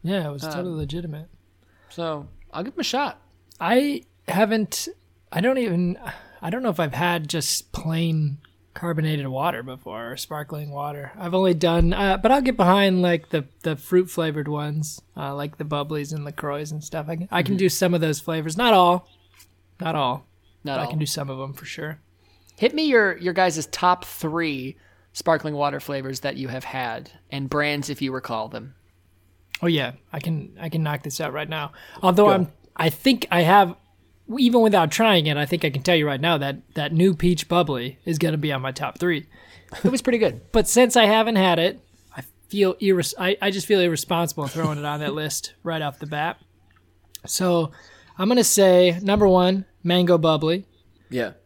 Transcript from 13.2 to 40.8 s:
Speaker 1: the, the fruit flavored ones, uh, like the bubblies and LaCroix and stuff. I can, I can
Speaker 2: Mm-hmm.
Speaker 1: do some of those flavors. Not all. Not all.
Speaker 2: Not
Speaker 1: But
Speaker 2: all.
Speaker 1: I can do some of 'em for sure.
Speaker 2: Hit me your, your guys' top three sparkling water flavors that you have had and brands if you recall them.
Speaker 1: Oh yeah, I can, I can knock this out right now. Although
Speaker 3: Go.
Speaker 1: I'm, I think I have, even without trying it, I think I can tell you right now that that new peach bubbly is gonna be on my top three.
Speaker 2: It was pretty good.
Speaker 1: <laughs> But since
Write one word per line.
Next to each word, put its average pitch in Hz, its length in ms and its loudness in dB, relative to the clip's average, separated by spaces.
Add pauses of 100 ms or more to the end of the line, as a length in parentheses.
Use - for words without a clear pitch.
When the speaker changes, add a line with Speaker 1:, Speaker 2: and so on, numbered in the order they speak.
Speaker 1:
the, 147 160 -2 (160)
the 160 140 -2
fruit 180 340 2
flavored 151 380 -4
ones, 151 520 -6 (160)
uh, 139 180 -8
like 147 240 -8
the 151 60 -6
bubblies 147 500 -6
and 147 100 -8
LaCroix 147 460 -8
and 156 140 -10
stuff. 151 240 -8
I 165 80 -6
can, 175 140 -8
I 180 120 0
can - 120 0
Speaker 2:
Mm-hmm. 185 40 -2
Speaker 1:
do 190 120 2
some 180 240 0
of 170 80 2
those 156 180 -2
flavors. 160 360 -6
Not 233 180 4
all. 190 340 6 (720)
Not 165 140 -4
all. 131 320 -2 (360)
Speaker 2:
Not 139 140 -8
Speaker 1:
But 131 60 -4
Speaker 2:
all. - 40 -6
Speaker 1:
I - 40 -8
can 156 80 -4
do 151 80 -2
some 139 240 -8
of 131 100 -10
'em 135 140 -12
for 143 100 -20
sure. 156 360 -12 (580)
Speaker 2:
Hit 262 160 0
me 311 100 -2
your, 220 320 4
your 175 160 -4
guys' 170 340 0
top 180 380 0
three 151 720 -6 (360)
sparkling 156 420 -2
water 143 260 -2
flavors 135 400 -8
that 135 160 -6
you 131 100 -8
have 127 160 -8
had 123 480 -8 (220)
and 139 180 -6
brands 147 400 -2
if 139 100 -8
you 135 120 -4
recall 113 360 -6
them. 113 260 -14 (880)
Speaker 1:
Oh 170 60 -2
yeah, 143 260 0 (200)
I 156 80 -10
can, 156 400 -6
I 165 80 -8
can 160 160 -2
knock 147 180 -4
this 147 180 -10
out 151 120 -6
right 151 160 -8
now. 156 240 -8 (280)
Although 185 260 6
Speaker 3:
Go. 202 60 8
Speaker 1:
I'm, 185 200 2 (240)
I 160 140 2
think - 400 0
I 175 120 4
have, 180 320 6 (640)
even 240 220 6
without 196 320 4
trying 202 340 4
it, 147 100 0
I 147 100 -2
think 165 180 -2
I 151 60 0
can 135 120 -4
tell 175 140 2
you 151 100 2
right 139 140 -2
now 165 180 0
that 139 200 -4 (180)
that 151 160 -4
new 175 240 4
peach 175 320 0
bubbly 139 560 0
is 160 140 -2
gonna 160 200 0
be 147 140 -2
on 131 100 -4
my 135 80 -4
top 131 280 -8
three. 170 280 -2 (560)
Speaker 2:
It 196 80 4
was 262 100 -2
pretty 240 180 0
good. 147 280 0
Speaker 1:
<laughs> - 60 -18
But 220 160 2
since 247 280 6